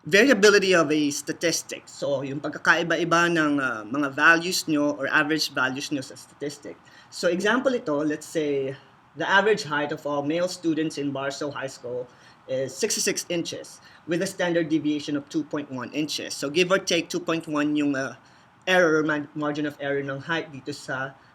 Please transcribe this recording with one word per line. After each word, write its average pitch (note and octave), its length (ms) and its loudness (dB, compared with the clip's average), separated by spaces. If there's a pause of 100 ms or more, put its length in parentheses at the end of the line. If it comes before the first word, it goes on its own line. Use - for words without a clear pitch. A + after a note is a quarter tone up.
Variability G3+ 640 6
of E3 160 6
a D3+ 240 2
statistic. - 720 -4
So, C#3 400 -4
yung C#3 160 -6
pagkakaiba-iba E3 880 2
ng, D3+ 320 2
uh, A#2+ 240 -2
mga C3+ 320 -4
values E3 480 4
nyo D3 320 0
or C3+ 160 -4
average D3+ 400 2
values C3+ 400 -2
nyo C#3+ 80 -4
sa - 160 -10
statistic. - 640 -12 (320)
So, - 160 -2
example A3 480 2
ito, D#3 160 -4 (160)
let's D3+ 160 -4
say, C#3 480 -2 (480)
the D#3+ 80 -4
average G3 400 4
height D3 240 -2
of D3+ 160 -6
all C#3+ 160 -2
male E3+ 240 0
students D#3+ 480 -2
in C#3+ 160 -4
Warsaw C#3 400 -4
High C3+ 160 -6
School B2 400 -8 (400)
is C3 240 -2
sixty-six - 560 -2
inches - 560 -6 (240)
with F3 160 0
a F#3+ 80 -4
standard E3+ 400 0
deviation D3 480 0
of - 80 -10
two D#3 160 -2
point C#3+ 240 -6
one B2+ 240 -10
inches. D3 400 -6
So, - 160 -6
give F3 240 2
or F#3+ 80 4
take E3+ 320 -2
two F3 80 -4
point E3 240 -2
one D3 320 0
yung, C#3+ 240 0
uh, B2 160 -6 (480)
error, E3 400 4
mar-, D3 320 -2
margin D3 320 -2
of C#3+ 160 -8
error C#3 240 -2
ng C#3 160 -8
height D#3+ 320 -4
dito C#3 160 -10
sa C3+ 480 -8 (160)